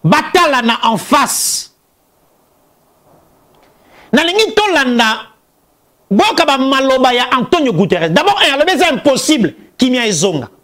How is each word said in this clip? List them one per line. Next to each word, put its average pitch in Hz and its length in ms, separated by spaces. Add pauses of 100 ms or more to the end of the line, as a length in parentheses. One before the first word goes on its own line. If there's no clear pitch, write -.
batalana 269 760
en 226 160
face. - 760 (2500)
Nalingi 359 420
tolanda, 294 760 (800)
boka 330 340
ba 277 140
maloba 262 560
ya 247 180
Antonio 262 400
Guterres. 170 380
D'abord, 370 320
il 330 60
y - 20
a 277 60
le 320 360
impossible, 254 600 (240)
kimia 247 280
ezonga. 165 440 (140)